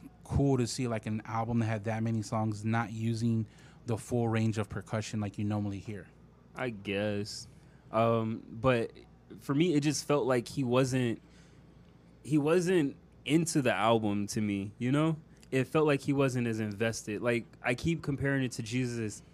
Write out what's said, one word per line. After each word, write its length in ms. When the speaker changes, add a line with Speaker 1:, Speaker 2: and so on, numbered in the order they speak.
Speaker 1:
cool 340
to 80
see, 220
like, 180
an 200
album 340
that 60
had 180
that 180
many 200
songs 420
not 280
using 540
the 120
full 300
range 280
of 140
percussion 500
like 160
you 80
normally 340
hear. 280
Speaker 2:
I 140
guess. 760
Um, 580
but 400
for 140
me, 200
it 60
just 280
felt 180
like 220
he 160
wasn't, 560
he 160
wasn't 580
into 340
the 140
album 540
to 120
me, 380
you 120
know? 260
It 180
felt 180
like 140
he 140
wasn't 320
as 140
invested. 600
Like, 240
I 120
keep 280
comparing 400
it 100
to 100
Jesus 600